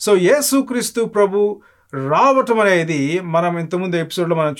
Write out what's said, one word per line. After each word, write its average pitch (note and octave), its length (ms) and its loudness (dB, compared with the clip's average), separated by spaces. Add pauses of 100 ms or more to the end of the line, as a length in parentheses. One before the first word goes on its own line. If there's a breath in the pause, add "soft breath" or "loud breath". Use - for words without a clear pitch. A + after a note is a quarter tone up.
So, G3+ 100 4
యేసుక్రీస్తు A#3+ 840 0
ప్రభు G#3 600 0 (500 soft breath)
రావటం A#3+ 480 2
అనేది E3 640 0
మనం E3+ 360 -2
ఇంతకుముందు F3 360 -4
ఎపిసోడ్లో E3+ 400 -2
మనం D3+ 240 -2